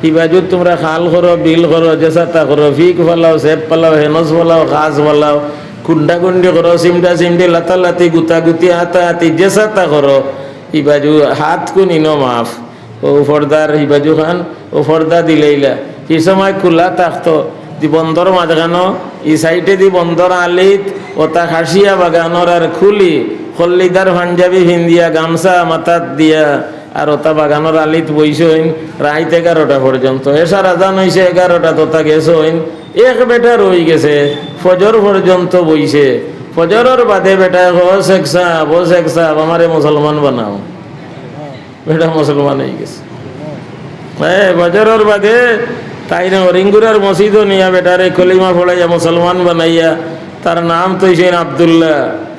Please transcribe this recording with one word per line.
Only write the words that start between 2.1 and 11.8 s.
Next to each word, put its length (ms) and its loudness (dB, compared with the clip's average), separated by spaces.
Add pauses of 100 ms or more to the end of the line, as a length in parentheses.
করো, 320 2
ফিক 300 2
ফালাও, 320 2
সেপ 200 0 (100)
ফালাও, 260 2
হেনস 340 0
ফালাও, 420 2
কাজ 300 -2
ফালাও, 400 2 (420)
কুন্ডা 340 0
কুন্ডি 300 0
করো, 300 2
চিমটা 380 2
চিমটি, 320 2
লাতা 280 0
লাতি, 340 2
গুতা 300 0
গুতি, 300 0
হাতা 360 0
হাতি, 240 0
জেসাতা 560 0
করো। 380 2 (500)
ইবাজু 480 2 (180)
হাত 340 -4
কো 60 2
নিনো 360 0